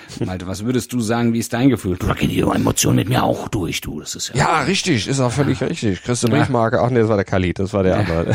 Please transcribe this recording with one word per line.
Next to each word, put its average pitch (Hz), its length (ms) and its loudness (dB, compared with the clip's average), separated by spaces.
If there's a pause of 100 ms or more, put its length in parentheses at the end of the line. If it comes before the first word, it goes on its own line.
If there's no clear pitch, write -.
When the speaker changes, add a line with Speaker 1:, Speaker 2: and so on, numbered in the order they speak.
(240)
Speaker 1:
Malte, 90 220 -6
was 95 180 -6
würdest 123 280 -2
du 123 80 -2
sagen? 117 320 0
Wie 117 60 0
ist - 140 -4
dein 123 180 4
Gefühl? 95 280 0
Du, - 80 -4
da - 80 0
gehen - 160 -2
die - 100 -2
Emotionen - 560 2
mit 117 120 0
mir 123 140 2
auch - 260 -2
durch, 95 320 -4
du. - 200 -8
Das - 140 -10
ist - 160 -8
ja - 60 -4
Speaker 2:
Ja, 156 260 2
richtig. 151 460 0
Ist 135 120 0
auch 123 120 2
völlig 143 280 0
richtig. 107 420 -2
Kriegst - 220 -2
du 117 40 4
Speaker 1:
Ja. 110 100 2
Speaker 2:
Briefmarke? 113 420 2
Ach 120 100 2
nee, 120 100 2
das 107 80 4
war 110 80 2
der 98 80 2
Khalid. 92 340 0
Das 95 140 -2
war 98 100 2
der 92 120 4
Speaker 1:
Ja. 107 60 2
Speaker 2:
andere. 85 340 0